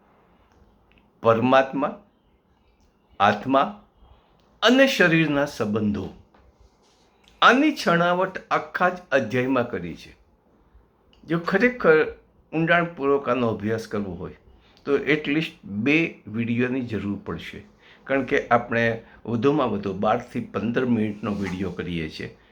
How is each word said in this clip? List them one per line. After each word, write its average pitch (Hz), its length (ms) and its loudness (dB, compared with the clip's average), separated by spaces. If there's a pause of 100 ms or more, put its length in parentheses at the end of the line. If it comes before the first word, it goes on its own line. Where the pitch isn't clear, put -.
(1200)
પરમાત્મા, 127 800 2 (1160)
આત્મા 104 640 0 (800)
અને 262 240 6
શરીરના 160 580 2
સંબંધો. 104 720 -2 (1300)
આની 254 340 4 (100)
છણાવટ 180 520 0 (120)
આખા 156 380 -2
જ 180 100 -4 (140)
અધ્યાયમાં 123 580 0
કરી 85 260 -8
છે. - 200 -20 (1080)
જો 160 140 -2
ખરેખર 190 680 2 (460)
ઊંડાણપૂર્વક 165 760 0
આનો 123 200 0
અભ્યાસ 107 380 -4
કરવો 101 280 -6
હોય 85 220 -12 (480)
તો 143 140 0
at 151 300 0
least 156 220 -2 (140)
બે 139 600 -2
વીડિયોની 117 540 -2
જરૂર 101 440 -6
પડશે, - 380 -12 (420)
કારણ 135 200 -2
કે 135 240 -2
આપણે 117 540 0 (240)
વધુમાં 123 440 2
વધુ 101 240 -4
બારથી 110 460 -2
પંદર 120 440 -2
મિનિટનો 107 500 -2
વીડિયો 92 360 -4
કરીએ 85 400 -6
છીએ, - 260 -12 (160)